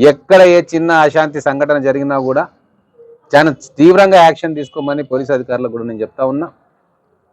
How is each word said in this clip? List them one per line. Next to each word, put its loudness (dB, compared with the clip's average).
ఎక్కడ 0
ఏ 2
చిన్న -2
అశాంతి -2
సంఘటన -2
జరిగినా -4
కూడా -2
చాలా 2
తీవ్రంగా 4
యాక్షన్ -2
తీసుకోమని -8
పోలీసు -6
అధికారులకు -6
కూడా -10
నేను -12
చెప్తా -8
ఉన్నా. -8